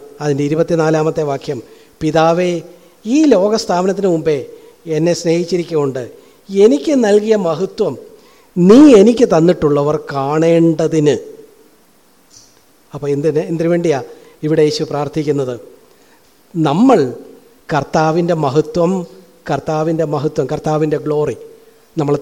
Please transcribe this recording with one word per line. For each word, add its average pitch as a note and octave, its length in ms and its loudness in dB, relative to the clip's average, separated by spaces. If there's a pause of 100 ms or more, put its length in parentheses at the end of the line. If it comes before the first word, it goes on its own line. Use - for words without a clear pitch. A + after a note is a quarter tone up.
(220)
അതിൻ്റെ D3 260 -2
ഇരുപത്തിനാലാമത്തെ D#3+ 840 0
വാക്യം, C#3 280 -8 (420)
"പിതാവേ, E3 500 0 (640)
ഈ D4 40 4 (160)
ലോകസ്ഥാപനത്തിന് G3 800 0
മുമ്പേ D#3 240 -2 (580)
എന്നെ E3 240 0
സ്നേഹിച്ചിരിക്കൊണ്ട് D#3+ 840 -2 (640)
എനിക്ക് C#4+ 300 2 (100)
നൽകിയ G#3 300 2 (140)
മഹത്വം E3 460 -4 (600)
നീ F#3+ 240 8 (200)
എനിക്ക് A#3 340 4
തന്നിട്ടുള്ളവർ D#3 640 2 (160)
കാണേണ്ടതിന്." D#3+ 1040 2 (1800)
അപ്പോൾ C#3+ 200 -8
എന്തിന്, D3 360 -2
എന്തിനു E3 240 -2
വേണ്ടിയാ E3 260 0 (460)
ഇവിടെ D#3 220 2
യേശു D3+ 220 -4
പ്രാർത്ഥിക്കുന്നത്? C#3 640 -4 (1120)
നമ്മൾ G#3+ 300 4 (760)
കർത്താവിൻ്റെ D#3+ 600 0 (100)
മഹത്വം, D#3 480 0 (580)
കർത്താവിൻ്റെ D#3 540 -4 (100)
മഹത്വം, D3 380 -4
കർത്താവിൻ്റെ D3+ 520 -2
ഗ്ലോറി, D3 320 -4 (600)
നമ്മൾ D3 240 0